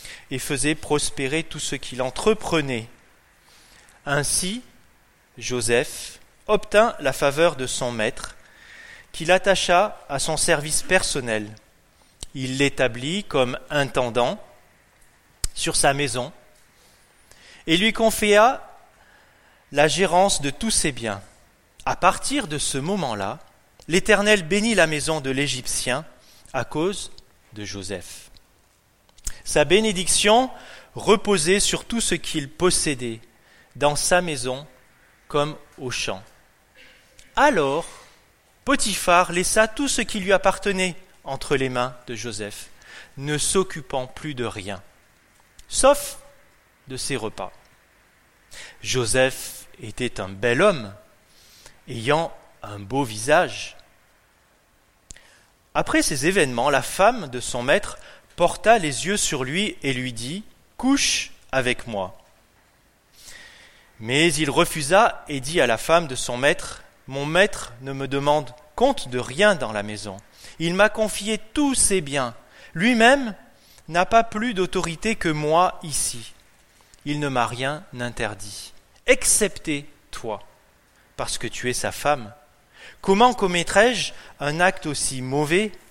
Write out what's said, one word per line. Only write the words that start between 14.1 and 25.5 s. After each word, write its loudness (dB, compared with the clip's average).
sur -4
sa 4
maison -4
et 4
lui 2
confia 4
la 4
gérance 4
de -2
tous -4
ses 2
biens. -6
À -2
partir 0
de -6
ce -4
moment-là, -4
l'Éternel 4
bénit 0
la 6
maison -2
de -4
l'Égyptien -2